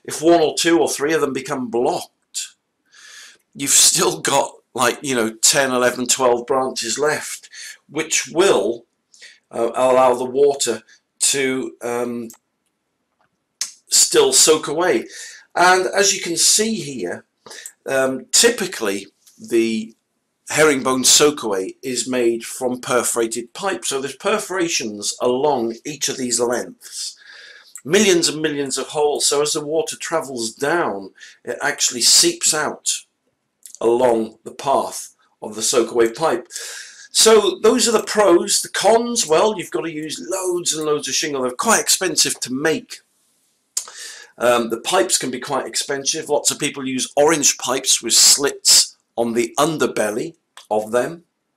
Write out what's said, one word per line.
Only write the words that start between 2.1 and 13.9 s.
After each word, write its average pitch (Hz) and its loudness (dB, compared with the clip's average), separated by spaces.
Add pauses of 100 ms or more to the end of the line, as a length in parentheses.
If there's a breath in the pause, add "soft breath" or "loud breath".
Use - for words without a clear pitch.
you've 139 -4
still - 2
got, 135 0 (220)
like, 120 0
you 135 -2
know, 110 0
ten, 135 2
eleven, 123 0
twelve 120 2
branches 123 -2
left, - -4 (400 loud breath)
which 156 -4
will, 165 2 (640 loud breath)
uh, 117 -2
allow 127 6
the 127 -2
water 127 2 (360 soft breath)
to, 131 -2
um, 120 -6 (1600)
still - 4